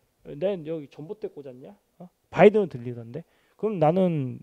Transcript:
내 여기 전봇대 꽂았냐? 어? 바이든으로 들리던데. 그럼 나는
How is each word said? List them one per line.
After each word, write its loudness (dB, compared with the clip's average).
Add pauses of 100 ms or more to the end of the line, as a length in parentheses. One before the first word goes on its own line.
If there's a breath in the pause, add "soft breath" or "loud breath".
(240)
내 -4
여기 -8
전봇대 -12
꽂았냐? -18 (240)
어? -20 (220)
바이든으로 6
들리던데. -12 (340)
그럼 -4
나는 2